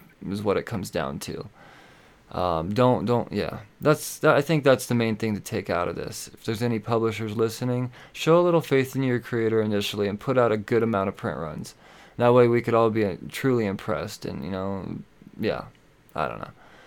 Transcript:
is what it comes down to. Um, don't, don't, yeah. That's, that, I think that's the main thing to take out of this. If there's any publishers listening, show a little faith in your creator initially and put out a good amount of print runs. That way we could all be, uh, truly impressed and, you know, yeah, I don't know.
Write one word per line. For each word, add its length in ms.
is 120
what 160
it 80
comes 240
down 300
to. 300
Um, 420
don't, 320
don't, 260
yeah. 280
That's, 380
that, 160
I 60
think 220
that's 220
the 100
main 220
thing 160
to 80
take 280
out 200
of 60
this. 380
If 120
there's 160
any 180
publishers 560
listening, 560
show 260
a 40
little 180
faith 340
in 80
your 160
creator 420
initially 460
and 120
put 180
out 140
a 60
good 240
amount 280
of 80
print 200
runs. 380
That 160
way 140
we 140
could 120
all 160
be, 140
uh, 120
truly 360
impressed 600
and, 200
you 60
know, 340
yeah, 240
I 120
don't 120
know. 120